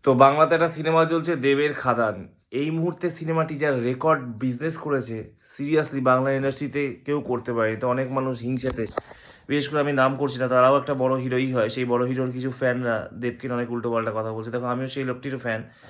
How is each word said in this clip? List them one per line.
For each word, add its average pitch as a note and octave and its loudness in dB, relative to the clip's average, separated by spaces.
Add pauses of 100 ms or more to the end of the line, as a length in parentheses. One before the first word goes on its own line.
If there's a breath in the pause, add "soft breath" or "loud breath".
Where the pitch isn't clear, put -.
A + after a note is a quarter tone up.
তো C3+ 6
বাংলাতে D3 8
একটা E3 4
সিনেমা D#3+ 2
চলছে E3 0
দেবের C#3 2
খাদান। A2+ 0 (240)
এই D3 -2
মুহূর্তে E3+ -2
সিনেমাটি D#3+ -2
যা C#3+ 0
রেকর্ড C3 2
বিজনেস B2+ -4
করেছে, A#2 -4 (240)
seriously C#3+ 0
বাংলা B2+ 4
ইন্ডাস্ট্রিতে C3+ -2
কেউ D3 -2
করতে A#2+ -4
পারেনি। A2+ 2
তো B2+ -2
অনেক B2+ 0
মানুষ C3 -2
হিংসাতে, B2 -4 (600 loud breath)
বিশেষ C#3+ 0
করে D3 -2
আমি C#3+ 0
নাম C3+ 4
করছি C3 -4
না, B2+ 0
তারাও B2+ 6
একটা C#3 -4
বড় C3 2
হিরোই B2+ -2
হয়, A2+ 2
সেই B2 -2
বড় A#2+ 2
হিরোর B2+ -2
কিছু B2+ -6
ফ্যানরা B2 -2
দেবকে A#2+ -6
নিয়ে A#2+ -2
অনেক A#2+ -4
উল্টোপাল্টা A2+ -2
কথা A2 -4
বলছে। A2+ -8
দেখো, B2 -4
আমিও B2+ -2
সেই C3+ -6
লোকটিরও B2+ -6
ফ্যান, A2+ -4 (260 loud breath)